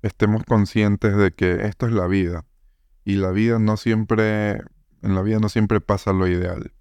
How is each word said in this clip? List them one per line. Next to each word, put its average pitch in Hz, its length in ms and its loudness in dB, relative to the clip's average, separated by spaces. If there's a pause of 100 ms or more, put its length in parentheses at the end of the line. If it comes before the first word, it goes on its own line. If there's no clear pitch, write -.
Estemos 107 420 0
conscientes 104 720 2
de 98 160 2
que 90 340 0
esto 107 200 -4
es 113 60 -2
la 98 140 0
vida, 90 380 -2 (600)
y 98 120 -2
la 95 140 0
vida 113 280 2
no 107 180 2
siempre, 107 760 0 (500)
en 98 120 0
la 95 80 0
vida 110 160 0
no 107 100 0
siempre 107 320 2
pasa 101 320 -2
lo 92 140 2
ideal. 90 540 -4